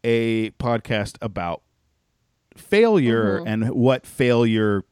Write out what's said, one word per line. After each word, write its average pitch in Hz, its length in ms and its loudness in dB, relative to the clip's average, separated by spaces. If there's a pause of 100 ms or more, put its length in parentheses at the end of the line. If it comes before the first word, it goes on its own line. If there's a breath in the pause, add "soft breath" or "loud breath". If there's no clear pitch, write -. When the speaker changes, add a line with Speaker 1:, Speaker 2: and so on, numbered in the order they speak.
Speaker 1:
a 113 560 -2
podcast 113 640 -4
about 87 400 -8 (920)
failure 120 840 2
Speaker 2:
Mm-hmm. - 80 -8
Speaker 1:
and 110 240 -2
what 127 340 0
failure 110 880 0